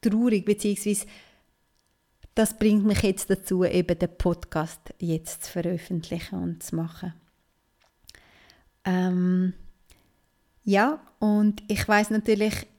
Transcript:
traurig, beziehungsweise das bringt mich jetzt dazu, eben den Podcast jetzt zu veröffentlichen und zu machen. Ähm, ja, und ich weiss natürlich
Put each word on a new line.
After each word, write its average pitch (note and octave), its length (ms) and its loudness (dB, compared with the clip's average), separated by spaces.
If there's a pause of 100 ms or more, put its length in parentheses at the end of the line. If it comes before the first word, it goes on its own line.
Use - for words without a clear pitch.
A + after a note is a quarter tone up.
traurig, A3 440 2
beziehungsweise G#3 640 0 (1300)
das A3 240 0
bringt G#3 280 4
mich G#3 160 2
jetzt F#3+ 260 0
dazu, F#3+ 360 0
eben E3+ 340 2
den E3+ 180 -4
Podcast E3 640 -4 (180)
jetzt E3 460 -6
zu - 80 -14
veröffentlichen E3+ 920 -6
und E3+ 200 -6
zu - 140 -6
machen. E3 360 -6 (1700)
Ähm, F3+ 680 2 (1120)
ja, A3 360 2 (180)
und G#3 500 2
ich - 200 -2
weiss G#3+ 220 4
natürlich G#3+ 560 0 (120)